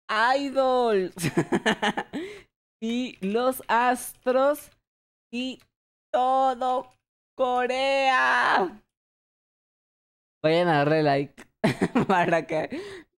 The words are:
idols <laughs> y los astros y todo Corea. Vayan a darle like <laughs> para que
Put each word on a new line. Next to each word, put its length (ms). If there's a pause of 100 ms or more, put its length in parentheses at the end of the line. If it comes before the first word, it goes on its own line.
(380)
idols 760
<laughs> 1700
y 440
los 420
astros 1040 (600)
y 300 (500)
todo 800 (480)
Corea. 1400 (1600)
Vayan 240
a 120
darle 240
like 400 (200)
<laughs> 440
para 400
que 220 (500)